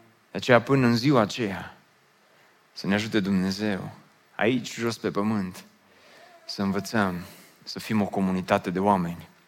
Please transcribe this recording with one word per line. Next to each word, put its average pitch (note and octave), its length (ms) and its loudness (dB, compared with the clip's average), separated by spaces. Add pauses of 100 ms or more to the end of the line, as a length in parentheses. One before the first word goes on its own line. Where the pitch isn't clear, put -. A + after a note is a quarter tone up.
(320)
De - 60 -8
aceea, A#2 240 6
până C3 260 2
în A#2 80 4
ziua B2 260 4
aceea, F#2+ 560 -4 (960)
să - 140 -10
ne F#2+ 60 2
ajute G#2+ 260 0
Dumnezeu, G2 720 0 (440)
aici, A#2 380 0
jos A#2 240 -4
pe G2 140 -4
pământ, G2+ 520 -2 (840)
să - 160 -8
învățăm G2 600 0 (420)
să - 160 -12
fim A2 220 0
o G2 40 2
comunitate F#2+ 640 0
de F2+ 100 -2
oameni, F2 500 0 (180)